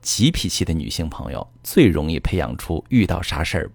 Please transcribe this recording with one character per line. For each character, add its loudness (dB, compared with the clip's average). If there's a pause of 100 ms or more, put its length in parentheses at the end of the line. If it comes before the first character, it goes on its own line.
急 2
脾 -2
气 -2
的 0
女 -2
性 -4
朋 -10
友， -8 (160)
最 6
容 2
易 -2
培 -2
养 -2
出 -4
遇 4
到 -2
啥 -4
事 -2
儿 -6